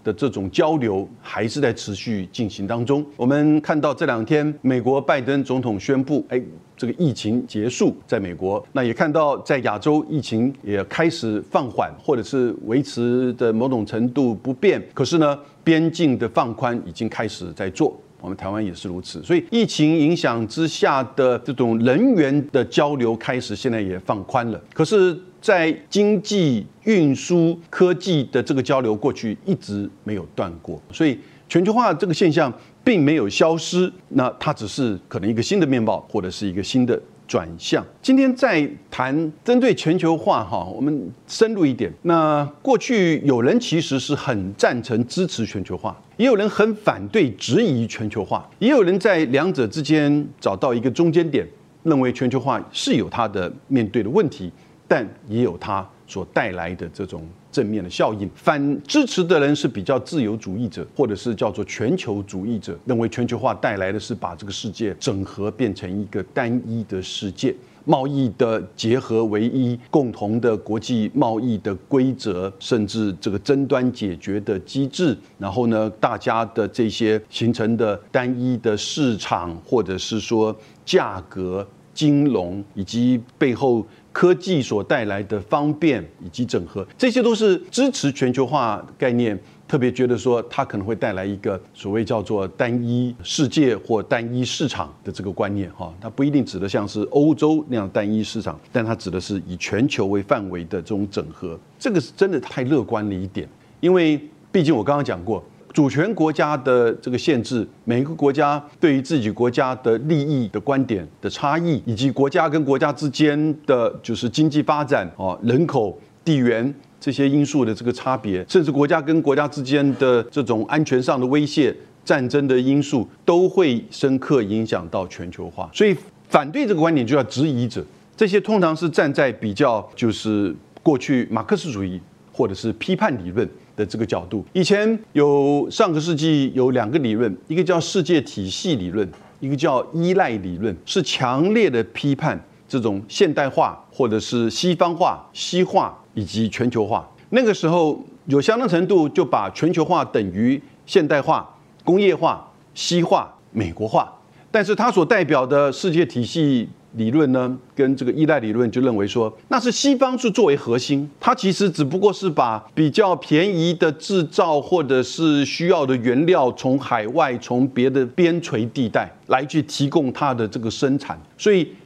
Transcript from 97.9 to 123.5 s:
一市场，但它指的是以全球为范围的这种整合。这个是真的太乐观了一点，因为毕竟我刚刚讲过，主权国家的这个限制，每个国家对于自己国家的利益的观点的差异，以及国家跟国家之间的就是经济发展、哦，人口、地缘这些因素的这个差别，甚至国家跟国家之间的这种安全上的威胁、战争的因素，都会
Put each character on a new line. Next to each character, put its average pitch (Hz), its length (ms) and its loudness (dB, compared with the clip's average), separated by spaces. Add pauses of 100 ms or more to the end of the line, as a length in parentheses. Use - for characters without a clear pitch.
一 107 140 0
市 107 180 -6
场， 85 160 -8 (140)
但 117 140 0
它 113 100 -2
指 98 160 -8
的 90 80 -4
是 95 260 -6
以 90 120 -10
全 104 280 -2
球 127 200 -2
为 98 180 0
范 104 260 -2
围 87 140 -8
的 85 180 -6
这 82 80 -14
种 101 220 -2
整 82 220 -6
合。 82 260 -12 (180)
这 262 140 -2
个 185 80 2
是 - 160 -10
真 196 160 4
的 185 80 0
太 - 240 -8
乐 131 180 2
观 107 280 -2
了 101 40 -4
一 95 140 -6
点， 92 180 -8 (360)
因 170 100 4
为 165 260 4 (320)
毕 185 140 2
竟 151 100 4
我 113 80 2
刚 143 140 0
刚 143 80 0
讲 95 220 -4
过， 98 180 -4 (320)
主 147 140 6
权 156 260 0
国 160 160 2
家 151 240 0
的 123 340 4 (120)
这 131 100 -6
个 123 60 -2
限 123 260 2
制， 110 240 -4 (160)
每 120 180 2
个 156 140 -4
国 143 160 2
家 143 320 0 (160)
对 151 160 4
于 135 60 2
自 - 180 0
己 160 100 0
国 123 220 0
家 131 320 0
的 117 140 2
利 151 200 0
益 139 300 0
的 101 100 -6
观 135 280 0
点 95 200 -4 (140)
的 104 100 -4
差 147 300 -2
异， 165 260 -2
以 120 80 -2
及 123 160 0
国 135 200 2
家 165 180 2
跟 156 160 0
国 135 160 2
家 147 140 0
之 147 160 -4
间 151 440 2 (120)
的 123 360 2
就 117 140 -4
是 120 140 -4
经 156 200 2
济 147 140 0
发 147 220 0
展、 120 200 0 (120)
哦， 95 260 -4
人 127 240 2
口、 120 320 -2 (240)
地 156 140 2
缘 120 360 0 (240)
这 - 140 -6
些 139 160 2
因 143 180 4
素 143 200 0
的 110 100 -2
这 104 80 -14
个 120 80 0
差 131 240 -2
别， 95 320 -4
甚 180 160 4
至 151 80 -2
国 143 160 2
家 156 140 0
跟 160 200 0
国 139 140 2
家 147 100 2
之 147 160 -6
间 139 340 2
的 123 360 4
这 147 100 -2
种 110 280 0
安 156 160 2
全 127 180 0
上 139 160 0
的 127 80 0
威 147 180 2
胁、 139 300 0 (300)
战 143 240 2
争 143 180 0
的 127 100 4
因 135 240 2
素， 131 240 0 (200)
都 175 240 4
会 139 420 2